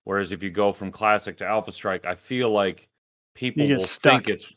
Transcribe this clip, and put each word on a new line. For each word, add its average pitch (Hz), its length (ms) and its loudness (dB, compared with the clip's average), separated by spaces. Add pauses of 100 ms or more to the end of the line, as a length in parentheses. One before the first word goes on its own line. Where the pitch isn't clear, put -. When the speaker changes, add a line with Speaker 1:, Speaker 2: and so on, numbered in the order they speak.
Speaker 1:
Whereas 98 300 -4
if 87 100 -10
you 98 80 -8
go 101 220 2
from 95 180 -10
Classic 104 460 0
to 98 100 -8
Alpha 104 240 -2
Strike, 95 340 -4
I 90 120 -6
feel 123 340 -2
like 98 380 0 (480)
people 127 260 -2
Speaker 2:
You 143 60 2
get 139 100 2
Speaker 1:
will - 80 -2
Speaker 2:
stuck. 127 380 4
Speaker 1:
think 104 100 -2
it's, - 220 -12